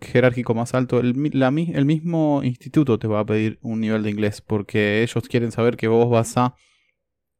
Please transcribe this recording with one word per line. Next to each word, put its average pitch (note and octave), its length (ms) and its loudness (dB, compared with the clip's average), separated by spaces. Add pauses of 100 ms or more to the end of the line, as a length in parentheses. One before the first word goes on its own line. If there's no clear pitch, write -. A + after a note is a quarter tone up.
jerárquico B2 540 0
más A#2 180 -4
alto, B2 280 0
el A#2+ 140 2
mi-, D3 160 -2
la C3 200 2
mi-, E3 240 -2
el C#3+ 100 2
mismo D#3 580 0
instituto B2+ 560 0
te A2 100 -6
va G#2+ 120 0
a G#2 60 -2
pedir A2 340 -2
un A2 200 -6
nivel A2 220 0
de G#2+ 80 -2
inglés, G#2 300 -2
porque G#2+ 600 0
ellos - 260 -4
quieren A#2 240 -2
saber A#2 240 0
que A2+ 120 -2
vos A#2 200 4
vas A2+ 300 0
a B2 160 2 (840)